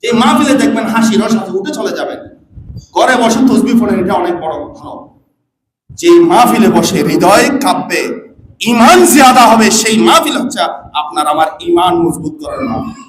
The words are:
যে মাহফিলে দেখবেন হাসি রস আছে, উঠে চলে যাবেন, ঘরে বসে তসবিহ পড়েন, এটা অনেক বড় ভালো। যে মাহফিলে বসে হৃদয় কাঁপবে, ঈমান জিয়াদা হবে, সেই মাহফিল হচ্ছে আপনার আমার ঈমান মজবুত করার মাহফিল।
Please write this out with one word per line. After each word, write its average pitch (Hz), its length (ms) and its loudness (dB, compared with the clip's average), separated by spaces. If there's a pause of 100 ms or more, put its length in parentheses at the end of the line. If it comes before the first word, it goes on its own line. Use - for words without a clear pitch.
যে 233 100 -4
মাহফিলে 269 460 2
দেখবেন 226 280 -2
হাসি 220 300 0
রস 220 200 0
আছে, 196 160 -6
উঠে 196 220 -6
চলে 190 180 -8
যাবেন, 160 260 -10 (760)
ঘরে 247 220 2
বসে 226 240 0
তসবিহ 233 420 2
পড়েন, 190 220 -2
এটা 196 100 -2
অনেক 170 200 -4
বড় 156 200 -8
ভালো। 143 560 -16 (800)
যে - 180 -2
মাহফিলে 175 600 4
বসে - 340 -2
হৃদয় 185 580 0
কাঁপবে, - 720 -6 (360)
ঈমান 269 380 4
জিয়াদা 254 360 6
হবে, 220 300 4
সেই 220 260 0
মাহফিল 285 400 2
হচ্ছে - 240 -6 (320)
আপনার 151 340 -4
আমার 156 200 0 (140)
ঈমান 175 340 0
মজবুত 165 500 -4
করার - 160 -10
মাহফিল। - 480 -8